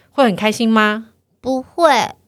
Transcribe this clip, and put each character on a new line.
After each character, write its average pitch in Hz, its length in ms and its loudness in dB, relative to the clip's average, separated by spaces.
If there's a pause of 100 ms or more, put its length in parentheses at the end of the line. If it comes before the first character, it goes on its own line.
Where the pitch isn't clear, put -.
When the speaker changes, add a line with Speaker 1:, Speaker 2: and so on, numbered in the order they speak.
(120)
Speaker 1:
会 285 120 0
很 214 120 2
开 214 160 -2
心 226 180 -2
吗？ 220 380 0 (340)
Speaker 2:
不 262 220 -6
会， 277 520 0 (120)